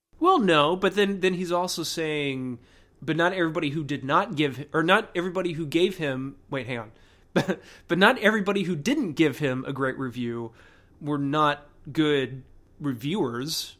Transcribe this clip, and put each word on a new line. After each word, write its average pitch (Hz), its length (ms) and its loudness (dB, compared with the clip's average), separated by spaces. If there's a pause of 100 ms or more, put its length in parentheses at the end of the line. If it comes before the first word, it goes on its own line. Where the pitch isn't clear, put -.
(180)
Well, 359 200 4
no, 170 380 4
but 185 180 0
then, 202 260 0
then 185 140 2
he's 175 180 -4
also 175 300 -2
saying, 143 760 -4 (420)
"But 151 140 -2
not 175 180 2
everybody 165 360 0
who 156 140 -4
did 139 200 -6
not 170 320 2
give, 139 360 -2
or 160 100 2
not 196 320 4
everybody 180 380 -2
who 156 140 -6
gave 170 320 2
him," 135 380 -4 (120)
wait, 131 180 -6
hang 123 120 -6
on. 110 140 -12 (180)
<laughs> - 220 -20
"But, 175 280 0 (260)
but 170 120 2
not 226 200 6
everybody 202 460 2
who 175 100 -2
didn't 202 380 0
give 147 260 2
him 131 260 -2
a 139 80 -6
great 131 240 -4
review 117 540 -6 (500)
were 147 160 -4
not 143 480 0 (280)
good 135 500 0 (380)
reviewers, 143 1000 -4